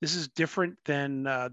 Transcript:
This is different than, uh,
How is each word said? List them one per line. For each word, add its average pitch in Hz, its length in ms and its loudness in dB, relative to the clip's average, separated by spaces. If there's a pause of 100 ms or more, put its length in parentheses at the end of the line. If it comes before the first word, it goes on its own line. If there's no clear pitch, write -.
This 160 140 0
is 160 120 -4
different 170 560 0
than, 139 440 0
uh, 127 260 0